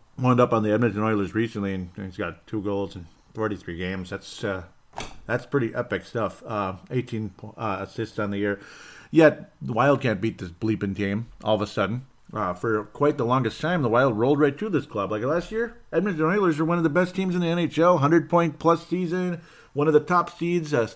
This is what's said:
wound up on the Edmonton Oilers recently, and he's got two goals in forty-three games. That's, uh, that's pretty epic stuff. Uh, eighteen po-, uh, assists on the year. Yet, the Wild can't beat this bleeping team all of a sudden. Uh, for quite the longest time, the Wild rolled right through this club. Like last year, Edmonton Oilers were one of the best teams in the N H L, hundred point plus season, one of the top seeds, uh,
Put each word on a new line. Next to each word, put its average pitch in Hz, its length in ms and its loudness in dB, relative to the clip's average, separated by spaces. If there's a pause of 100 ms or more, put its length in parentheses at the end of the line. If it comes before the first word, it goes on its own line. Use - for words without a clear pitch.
(180)
wound 127 220 4
up 123 120 4
on 110 120 2
the 104 80 2
Edmonton 107 320 2
Oilers 104 320 0
recently, 107 360 -2
and 92 220 -8
he's 95 220 -12
got 85 320 -8
two 110 120 -6
goals 98 360 -4
in 90 100 -16 (260)
forty-three 98 460 -6
games. 92 320 -6
That's, - 320 -12
uh, 95 220 -4 (600)
that's 117 220 -4
pretty 120 260 0
epic 113 320 -4
stuff. 104 400 -6
Uh, 98 300 -4 (160)
eighteen 117 460 -6
po-, 107 200 -18
uh, 101 320 -6
assists - 300 -10
on 101 140 -2
the 101 60 -4
year. 101 200 0 (540)
Yet, 147 400 6 (100)
the 131 100 -6
Wild 127 280 4
can't 107 200 0
beat - 180 -2
this 90 120 -10
bleeping 101 460 -2
team 101 320 -4 (160)
all 110 100 2
of 101 80 0
a 101 60 -4
sudden. 113 380 -4 (260)
Uh, 95 220 -2
for 107 300 -2
quite 147 340 0
the 127 60 0
longest 120 360 0
time, 165 220 0
the 123 60 2
Wild 120 280 4
rolled 135 220 2
right 143 180 2
through 214 120 -6
this 151 180 -2
club. 98 240 -4
Like 107 140 -4
last 165 260 -2
year, 226 280 -6 (140)
Edmonton 165 340 0
Oilers 175 340 2
were 160 40 2
one 170 140 0
of 165 60 0
the 160 40 4
best 180 280 0
teams 190 180 -2
in 180 60 0
the 170 80 0
N 170 100 0
H 160 180 -2
L, 170 220 6
hundred 151 320 4
point 170 300 2
plus 165 260 4
season, 180 540 -4 (320)
one 147 160 0
of 151 60 6
the 151 40 10
top 175 400 0
seeds, 170 340 -2
uh, 117 240 2